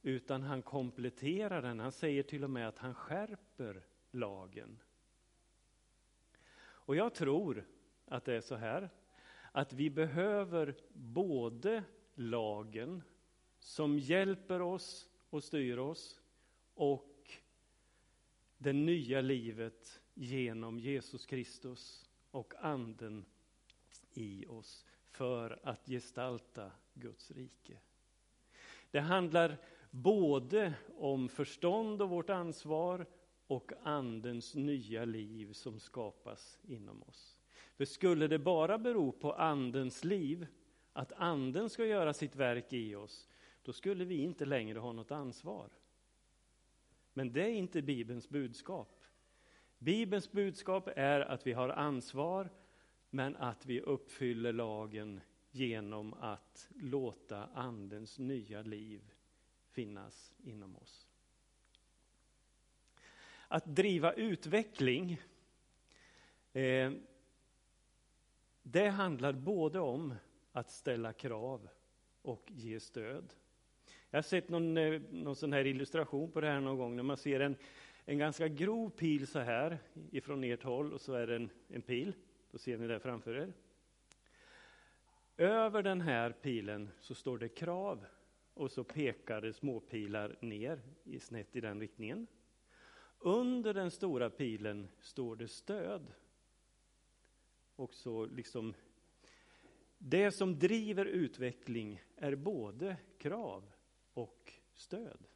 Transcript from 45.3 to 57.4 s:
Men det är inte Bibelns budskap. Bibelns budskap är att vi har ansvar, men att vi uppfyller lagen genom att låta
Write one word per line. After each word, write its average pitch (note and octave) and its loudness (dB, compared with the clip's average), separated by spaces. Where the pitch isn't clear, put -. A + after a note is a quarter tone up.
Men C3 -2
det D3 2
är A3+ 2
inte F3+ 0
Bibelns A#2+ -2
budskap. C3+ -6
Bibelns G3 2
budskap F#3+ 2
är C#3 6
att C3+ -2
vi B2 2
har B2+ 2
ansvar, D3 0
men C3+ 0
att B2 -4
vi B2 0
uppfyller A#2+ 0
lagen G#2+ -4
genom G#2+ -4
att - -10
låta B2+ -4